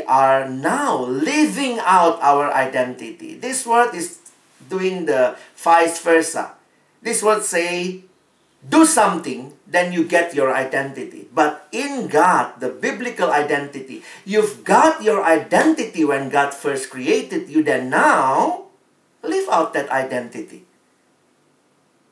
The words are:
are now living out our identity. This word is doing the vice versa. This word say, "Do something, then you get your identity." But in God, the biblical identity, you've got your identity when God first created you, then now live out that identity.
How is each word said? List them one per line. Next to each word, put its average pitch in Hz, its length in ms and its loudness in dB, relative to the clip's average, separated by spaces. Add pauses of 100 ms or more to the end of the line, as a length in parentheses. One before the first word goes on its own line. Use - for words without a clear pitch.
are 135 400 4
now 185 560 -2
living 269 800 0
out 175 400 4
our 143 320 4
identity. 127 800 -4
This 247 320 -8
word 233 240 4
is - 320 -10 (400)
doing 185 480 -4
the 127 240 2 (240)
vice 165 400 4
versa. 160 560 0 (480)
This 226 160 -2
word 208 240 2
say, 180 640 -4 (560)
"Do 302 240 4
something, 156 800 -2
then 180 240 0
you 165 160 0
get 170 240 0
your 131 240 0
identity." 135 800 -6
But 151 400 0
in 277 320 -6
God, 165 560 2
the 127 80 -6
biblical 220 560 -4
identity, 143 720 -4 (240)
you've 208 400 -2
got 285 400 4
your 196 240 2
identity 175 800 2
when 135 240 -2
God 139 240 0
first 135 320 -6
created 160 640 -4
you, 156 80 2
then 131 320 0
now 233 800 2 (480)
live 381 320 -4
out 160 240 0
that 139 160 -4
identity. 127 720 -6 (1500)